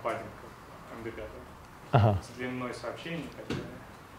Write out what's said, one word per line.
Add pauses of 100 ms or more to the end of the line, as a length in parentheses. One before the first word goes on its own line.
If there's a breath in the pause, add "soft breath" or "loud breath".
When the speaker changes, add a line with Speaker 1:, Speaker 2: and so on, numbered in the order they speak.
Speaker 1:
паддинг (680)
М
Д
пятого. (480)
Speaker 2:
Ага.
Speaker 1:
С
длиной
сообщения
и
так
далее. (540)